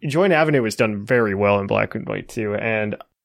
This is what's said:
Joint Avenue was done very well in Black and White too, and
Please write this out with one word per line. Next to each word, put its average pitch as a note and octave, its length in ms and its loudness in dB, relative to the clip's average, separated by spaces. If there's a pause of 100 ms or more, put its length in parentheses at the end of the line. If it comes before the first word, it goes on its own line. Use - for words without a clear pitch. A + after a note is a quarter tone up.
Joint F3 260 2
Avenue D#3 300 2
was A2 140 -2
done G#2+ 280 -2
very A2+ 300 2
well G2+ 240 4
in G2 80 -2
Black G#2 280 -2
and A2 120 -8
White G#2 220 -8
too, G#2 260 -4
and G#2+ 420 -2 (280)